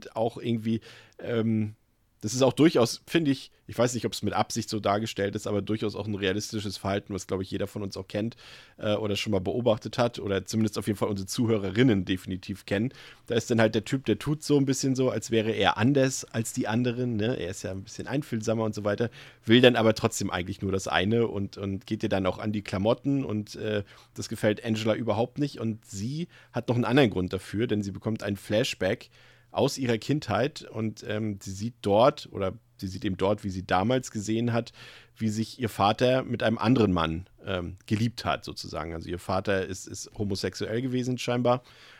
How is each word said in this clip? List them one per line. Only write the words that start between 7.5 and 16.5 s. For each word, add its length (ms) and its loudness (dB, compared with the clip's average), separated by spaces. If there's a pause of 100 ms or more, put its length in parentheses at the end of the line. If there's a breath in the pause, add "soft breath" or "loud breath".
jeder 160 -4
von 140 -8
uns 160 -8
auch 100 -10
kennt, 300 -4 (400 loud breath)
äh, 160 0
oder 240 0
schon 140 -4
mal 100 2
beobachtet 560 0
hat 220 0
oder 260 0
zumindest 320 0
auf 100 -4
jeden 100 0
Fall 120 0
unsere 180 -4
Zuhörerinnen 800 4
definitiv 600 -6
kennen. 280 0 (340 loud breath)
Da 80 0
ist 160 0
dann 80 4
halt 160 6
der 80 0
Typ, 220 -4
der 140 2
tut 220 -2
so 160 2
ein 80 4
bisschen 300 0
so, 140 2
als 220 -4
wäre 200 2
er 260 4
anders 460 2
als 300 -6